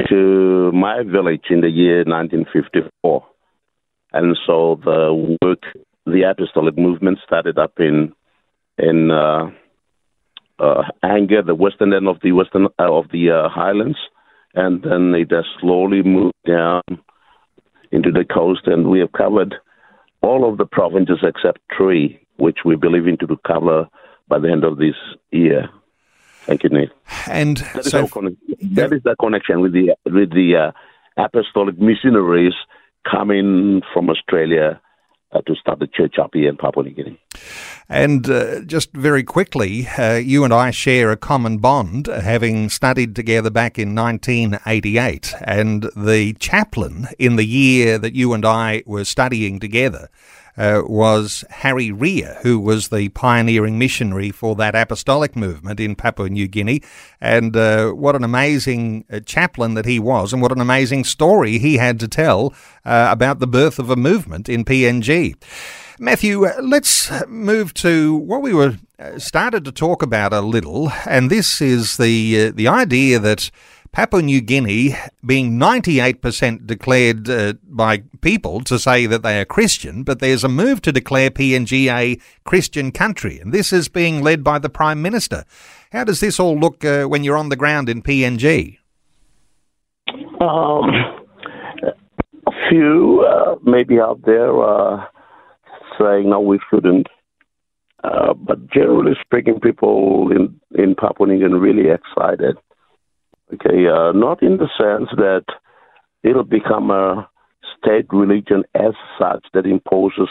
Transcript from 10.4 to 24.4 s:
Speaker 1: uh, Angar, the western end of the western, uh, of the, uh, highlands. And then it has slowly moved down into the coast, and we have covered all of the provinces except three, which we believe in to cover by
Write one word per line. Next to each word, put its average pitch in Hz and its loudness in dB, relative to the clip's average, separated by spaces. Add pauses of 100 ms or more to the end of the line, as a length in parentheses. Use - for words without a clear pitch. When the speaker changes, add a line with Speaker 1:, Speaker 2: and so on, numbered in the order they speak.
Speaker 1:
uh, 73 2 (220)
Angar, 101 2
the 82 0
western 98 0
end 98 0
of 90 0
the 90 2
western, 95 2 (140)
uh, 87 2
of 80 2
the, 85 0
uh, 80 2
highlands. 95 -2 (560)
And 90 0
then 90 2
it 85 0
has 82 0 (160)
slowly 92 2
moved 95 2 (100)
down 85 0 (1120)
into 82 2
the 87 2
coast, 90 0
and 85 2
we 92 4
have 87 0
covered 98 0 (680)
all 123 2
of 104 -4
the 104 -2
provinces 90 0
except 87 0 (160)
three, 82 2 (180)
which 78 0
we 82 4
believe 85 2
in 87 0
to 78 -4
cover 82 0 (400)
by 73 0